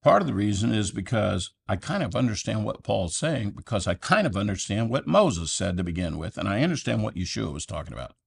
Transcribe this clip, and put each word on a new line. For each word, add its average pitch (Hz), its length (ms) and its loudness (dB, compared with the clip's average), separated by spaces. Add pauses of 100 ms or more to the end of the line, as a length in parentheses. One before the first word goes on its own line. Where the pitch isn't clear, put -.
Part - 180 8
of 160 60 0
the 117 60 0
reason 104 400 2
is 104 180 0
because 98 600 -2 (140)
I 101 100 0
kind 196 260 -2
of 104 120 -4
understand 110 500 0
what - 180 -6
Paul's 101 320 0
saying, 123 360 -2
because - 360 -4
I 90 60 2
kind - 340 2
of 95 80 -2
understand 104 540 0
what 139 180 -2
Moses 110 440 4
said 90 260 -2
to 92 60 0
begin 85 340 -2
with, 82 200 -6
and 98 120 -2
I 104 120 0
understand 120 420 0
what 107 120 -4
Yeshua 92 380 -4
was 73 120 -8
talking 78 280 -8
about. - 220 -12 (120)